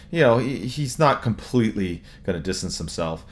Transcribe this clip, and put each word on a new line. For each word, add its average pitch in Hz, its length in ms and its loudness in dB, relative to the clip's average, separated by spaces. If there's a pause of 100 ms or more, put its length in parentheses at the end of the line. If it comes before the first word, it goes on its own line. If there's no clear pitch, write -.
(120)
you 170 80 -2
know, 120 180 6
he, 123 300 -2
he's 127 320 -4
not 143 220 4
completely 104 840 0 (220)
gonna 87 160 -2
distance 90 360 -4
himself, 80 540 -6